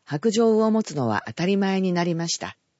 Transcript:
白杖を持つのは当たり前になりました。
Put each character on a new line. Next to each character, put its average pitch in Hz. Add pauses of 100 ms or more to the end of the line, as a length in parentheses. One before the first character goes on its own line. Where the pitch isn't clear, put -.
白 151
杖 220
を 220
持 220
つ 156
の 123
は 107
当 113
た 170
り 196
前 196
に 185
な 175
り 175
ま 170
し -
た。 - (220)